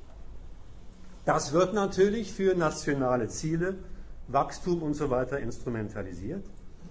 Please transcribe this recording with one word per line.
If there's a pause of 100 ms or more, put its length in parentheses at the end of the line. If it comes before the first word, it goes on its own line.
(1300)
Das
wird
natürlich
für
nationale
Ziele, (540)
Wachstum
und
so
weiter
instrumentalisiert. (460)